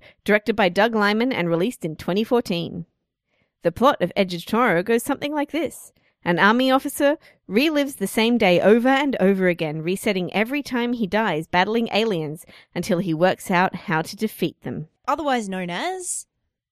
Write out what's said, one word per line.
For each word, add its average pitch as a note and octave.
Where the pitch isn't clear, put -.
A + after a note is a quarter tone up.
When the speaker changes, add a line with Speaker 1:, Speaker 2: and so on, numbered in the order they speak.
Speaker 1:
directed G#3
by G3+
Doug G#3
Liman G#3+
and F3
released E3
in D#3+
twenty F#3+
fourteen. F3+
The E3+
plot C4+
of F3+
Edge F#3+
of E3+
Tomorrow G#3+
goes A#3
something C#4+
like D4
this. -
An E3+
army A#3
officer C#4+
relives C#4+
the G3
same A#3
day F#3
over A3+
and C4+
over F#3+
again, D#3+
resetting F#3
every B3
time A#3+
he A3+
dies F3
battling G#3+
aliens E3
until F3
he F3
works F3+
out F#3
how D#3+
to -
defeat -
them. -
Speaker 2:
Otherwise C4+
known F#3
as F4